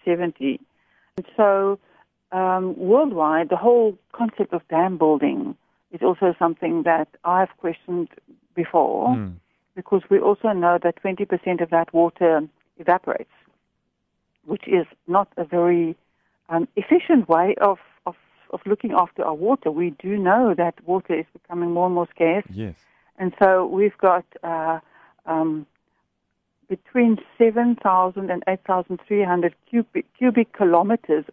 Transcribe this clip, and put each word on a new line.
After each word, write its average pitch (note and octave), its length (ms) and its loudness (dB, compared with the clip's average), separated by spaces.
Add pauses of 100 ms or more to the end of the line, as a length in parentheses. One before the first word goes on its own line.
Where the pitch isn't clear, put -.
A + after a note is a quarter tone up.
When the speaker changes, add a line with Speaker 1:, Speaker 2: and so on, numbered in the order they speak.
Speaker 1:
seventy. E3+ 560 -4 (560)
And F#3 100 -12 (100)
so, G3 420 2 (540)
um, F#3 440 -2
worldwide, G3+ 720 2
the C#4+ 80 0
whole A3+ 400 2 (140)
concept - 420 -4
of E3+ 140 -6
dam F3 300 0
building D3 580 0 (380)
is F3 100 -8
also F3+ 360 0
something E3+ 460 -2
that D#3+ 240 0 (160)
I've F3+ 340 0
questioned F3 500 -6 (460)
before, D#3+ 540 -2
Speaker 2:
Mm. G2 260 -4 (400)
Speaker 1:
because F#3 340 -2
we G3 120 2
also G#3 320 0
know F3 260 2
that E3+ 180 -2
twenty G3 280 -6
percent F3+ 360 -4
of E3 100 -4
that E3 220 0
water E3 560 2 (300)
evaporates, - 580 -4 (1080)
which G#3 240 -8
is F3 180 0 (200)
not F#3+ 300 0
a F3 80 -6
very, E3+ 520 0 (520)
um, E3 280 -4
efficient D4+ 520 2
way E3+ 320 2
of, G3+ 180 2 (280)
of, F3 80 -8 (360)
of F3+ 160 -10
looking G#3 260 -2
after - 320 -2
our D#3+ 100 -4
water. F3+ 380 -2
We E3+ 180 -2
do F#3 260 -6
know G3+ 380 2
that E3+ 200 -2 (120)
water F3+ 280 -2
is D#3+ 180 -4
becoming F3 400 -6
more F3 140 0
and F3+ 100 -2
more F3 180 -2
scarce. F3 340 0
Speaker 2:
Yes. G2 280 -10 (420)
Speaker 1:
And F#3 220 -6
so F#3+ 260 4
we've G3 320 0
got, F3+ 260 2 (200)
uh, D#3+ 340 -4 (480)
um, D#3+ 400 -4 (1040)
between A3+ 500 0 (180)
seven A#3 380 2
thousand F#3 560 0
and F3+ 160 -6
eight F#3+ 180 -2
thousand F#3 440 -4
three G#3 160 2
hundred F3 320 0 (120)
cubic, - 380 -4 (100)
cubic A#3+ 360 2
kilometers F3 800 0